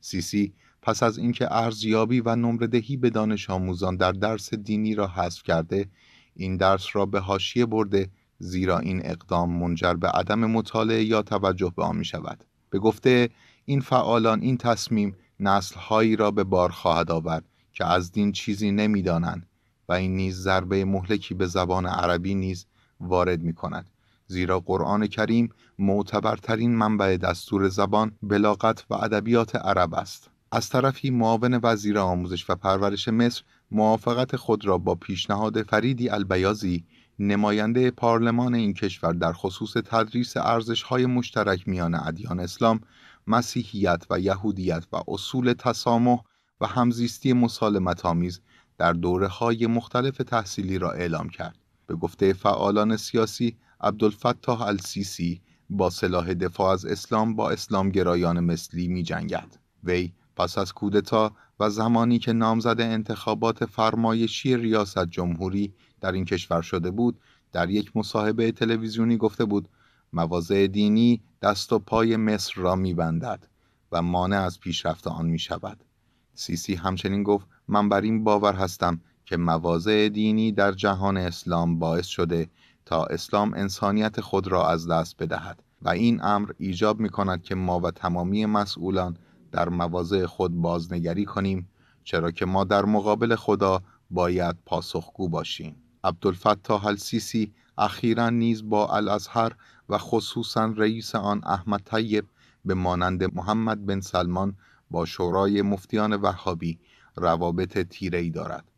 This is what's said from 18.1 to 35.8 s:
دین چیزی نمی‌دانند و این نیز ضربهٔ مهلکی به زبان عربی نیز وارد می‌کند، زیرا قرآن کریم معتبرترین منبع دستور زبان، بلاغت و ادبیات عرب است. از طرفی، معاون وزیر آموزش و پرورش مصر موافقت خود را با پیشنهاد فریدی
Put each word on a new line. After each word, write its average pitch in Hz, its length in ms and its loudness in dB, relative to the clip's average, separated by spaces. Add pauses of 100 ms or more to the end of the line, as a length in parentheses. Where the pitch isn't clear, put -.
دین 101 200 0
چیزی 101 400 -2
نمی‌دانند 92 760 0 (420)
و 87 40 2
این 92 220 0
نیز 95 200 -2
ضربهٔ 95 500 0
مهلکی 95 480 -2
به 92 120 0
زبان 90 400 0
عربی 87 500 0
نیز 95 300 -4 (340)
وارد 90 420 0
می‌کند، 82 480 -6 (380)
زیرا 92 320 0
قرآن 98 480 0
کریم 113 420 2 (300)
معتبرترین 104 960 0
منبع 107 420 2
دستور 92 520 0
زبان، 101 420 2 (120)
بلاغت 104 680 2
و 110 40 -2
ادبیات 107 600 0
عرب 92 380 2
است. - 360 -8 (220)
از 117 180 -2
طرفی، 131 400 0
معاون 120 540 2
وزیر 104 360 2
آموزش 90 500 -2
و 92 60 2
پرورش 98 520 0
مصر 120 340 2 (300)
موافقت 113 640 2
خود 107 300 0
را 95 120 2
با 90 180 0
پیشنهاد 104 640 -2
فریدی 117 480 0